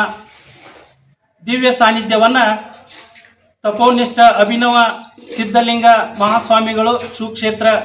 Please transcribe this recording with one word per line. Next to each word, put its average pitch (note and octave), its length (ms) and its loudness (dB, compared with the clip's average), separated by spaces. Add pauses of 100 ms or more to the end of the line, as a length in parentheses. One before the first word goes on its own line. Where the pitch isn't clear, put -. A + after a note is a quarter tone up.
(1500)
ದಿವ್ಯ B3 260 0
ಸಾನ್ನಿಧ್ಯವನ್ನ A3+ 640 0 (1300)
ತಪೋನಿಷ್ಠ A#3+ 560 0
ಅಭಿನವ A#3 580 2 (600)
ಸಿದ್ಧಲಿಂಗ A#3 500 0 (340)
ಮಹಾಸ್ವಾಮಿಗಳು A3 800 0
ಸುಕ್ಷೇತ್ರ A3 680 -8 (180)